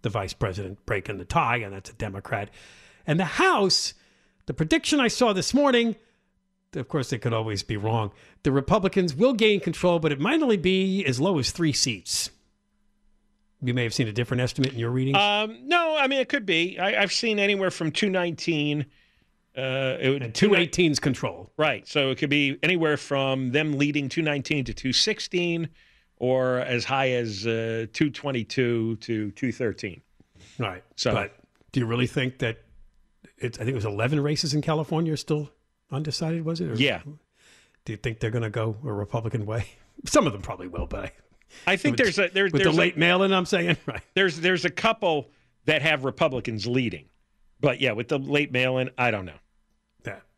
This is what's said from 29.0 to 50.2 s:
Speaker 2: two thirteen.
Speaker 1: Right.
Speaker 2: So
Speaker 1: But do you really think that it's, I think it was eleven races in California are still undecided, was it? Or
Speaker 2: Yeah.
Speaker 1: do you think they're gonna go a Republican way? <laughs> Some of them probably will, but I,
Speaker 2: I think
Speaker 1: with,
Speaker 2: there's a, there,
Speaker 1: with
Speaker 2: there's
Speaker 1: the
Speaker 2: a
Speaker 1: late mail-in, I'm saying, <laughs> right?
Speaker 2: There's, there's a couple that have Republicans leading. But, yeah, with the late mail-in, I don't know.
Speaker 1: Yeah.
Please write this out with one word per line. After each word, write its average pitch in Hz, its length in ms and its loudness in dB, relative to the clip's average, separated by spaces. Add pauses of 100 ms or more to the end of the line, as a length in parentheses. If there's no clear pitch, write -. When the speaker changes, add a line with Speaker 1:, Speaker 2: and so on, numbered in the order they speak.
Speaker 2:
two 120 220 -4
thirteen. 104 480 -6 (580)
Speaker 1:
Right. 95 240 -6 (140)
Speaker 2:
So 120 160 0
Speaker 1:
But 104 240 -4 (360)
do 135 80 0
you 117 60 0
really 120 220 0
think 127 300 -2
that 113 200 -2 (800)
it's, 120 200 -8
I - 40 -10
think 123 100 -2
it 135 40 -2
was 104 80 -4
eleven 113 360 0
races 147 340 -2
in 151 60 2
California 160 520 -2
are 147 40 -2
still 151 340 -4 (420)
undecided, 156 520 -4
was 165 160 -4
it? 165 100 -4
Or 117 40 -4
Speaker 2:
Yeah. 117 280 2 (800)
Speaker 1:
do 117 80 -8
you 107 40 -8
think 110 240 -6
they're 113 100 -2
gonna 113 200 -2
go 110 340 -4
a 123 80 -6
Republican 107 540 -4
way? 107 200 -4 (200)
<laughs> - 200 -20
Some 269 200 4
of 123 60 0
them 101 100 -10
probably - 240 -12
will, - 200 -8
but - 180 -8 (600)
I, 175 80 4
Speaker 2:
I - 20 0
think 277 200 0
Speaker 1:
with, - 80 -4
Speaker 2:
there's 190 140 0
a, 180 160 0
there, 196 100 2
Speaker 1:
with 180 100 0
Speaker 2:
there's 170 100 2
Speaker 1:
the 175 60 6
Speaker 2:
a - 20 2
Speaker 1:
late 170 260 2
mail-in, 180 340 4
I'm 180 140 2
saying, 170 360 0
<laughs> - 40 -10
right? 110 160 -8 (120)
Speaker 2:
There's, 185 260 2
there's 175 240 2
a 170 60 0
couple 190 600 0 (360)
that 156 160 2
have 151 220 2
Republicans 123 600 -2
leading. 117 380 -2 (560)
But, 139 200 2
yeah, 127 120 2
with 113 160 -4
the 143 100 0
late 143 320 0
mail-in, 127 480 2
I 123 140 4
don't 98 120 -4
know. - 140 -14 (640)
Speaker 1:
Yeah. 98 140 -10 (200)